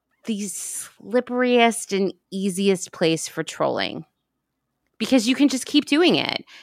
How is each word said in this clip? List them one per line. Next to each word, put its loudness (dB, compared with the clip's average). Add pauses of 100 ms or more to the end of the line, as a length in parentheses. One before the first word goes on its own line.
(260)
the -6
slipperiest -2
and 0 (180)
easiest 0
place 0
for -6
trolling -4 (920)
because 2
you 2
can 4
just -4
keep 2
doing 4
it. -2 (200)